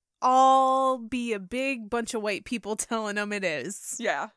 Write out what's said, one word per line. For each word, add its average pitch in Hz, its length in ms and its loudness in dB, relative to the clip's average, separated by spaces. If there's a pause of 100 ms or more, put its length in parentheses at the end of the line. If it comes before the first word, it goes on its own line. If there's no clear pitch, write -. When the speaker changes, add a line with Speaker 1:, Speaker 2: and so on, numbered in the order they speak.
(220)
Speaker 1:
all 262 760 6
be 233 340 -6
a 208 80 -2
big 240 500 -6
bunch 233 240 -4
of 220 80 -4
white 208 220 -4
people 214 320 -6
telling 214 400 -4
them 208 160 -4
it 202 120 -4
is. 156 540 -6
Speaker 2:
Yeah. 190 380 -2